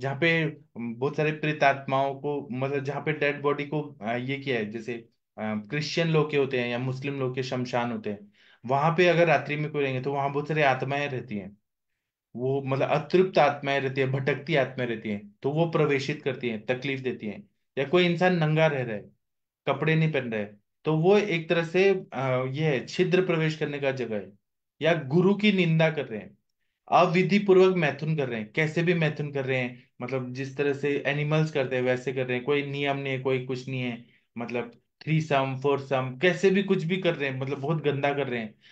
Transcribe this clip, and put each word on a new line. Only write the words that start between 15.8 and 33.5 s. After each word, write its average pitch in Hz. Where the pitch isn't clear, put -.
करती 127
हैं, 110
तकलीफ 131
देती 120
हैं। 98
या 135
कोई 180
इंसान 180
नंगा 156
रह 143
रहा 113
है, 98
कपड़े 151
नहीं 160
पहन 123
रहे, 107
तो 156
वो 185
एक 165
तरह 170
से, 185
अ, 127
ये 139
है, 131
छिद्र 180
प्रवेश 160
करने 143
का 135
जगह 117
है। 95
या 160
गुरु 165
की 208
निंदा 160
कर 151
रहे 110
हैं, -
अविधि 175
पूर्वक 185
मैथुन 156
कर 135
रहे 117
हैं, 104
कैसे 160
भी 170
मैथुन 151
कर 139
रहे 131
हैं, 123
मतलब 123
जिस 135
तरह 143
से 143
animals 151
करते 131
हैं 127
वैसे 127
कर 127
रहे 123
हैं, 123
कोई 143
नियम 139
नहीं 139
है, 131
कोई 131
कुछ 131